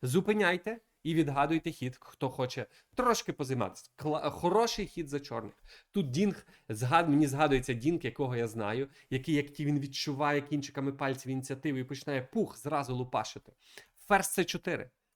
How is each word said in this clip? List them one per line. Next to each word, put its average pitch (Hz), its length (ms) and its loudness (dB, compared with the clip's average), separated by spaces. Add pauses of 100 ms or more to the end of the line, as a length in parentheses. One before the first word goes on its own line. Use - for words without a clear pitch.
Зупиняйте 185 800 2 (240)
і 160 100 -2
відгадуйте 151 580 2
хід, 131 280 -6
хто - 300 -6
хоче 123 360 -4 (300)
трошки 240 380 2
позайматися. 123 640 -4
Кла-, 147 320 -2
хороший 202 560 2
хід 160 240 -8
за 143 100 -4
чорних. 113 340 -8 (380)
Тут 156 200 0
Дінг, 185 360 0 (220)
згад-, 127 400 4
мені 147 180 6
згадується 135 460 4
Дінг, 151 300 0
якого 127 320 -2
я 117 120 0
знаю, 110 420 -2 (200)
який, 135 260 0
як 143 140 2
ті, 151 160 -6
він 147 140 2
відчуває 143 640 0
кінчиками 139 500 -4
пальців 135 400 -4
ініціативу 131 460 -4
і 127 60 -2
починає 135 380 -6
пух 196 360 -2
зразу 139 380 -2
лупашити. 123 560 -4 (560)
Ферзь 196 260 4
С 180 120 2
чотири. - 440 -4 (260)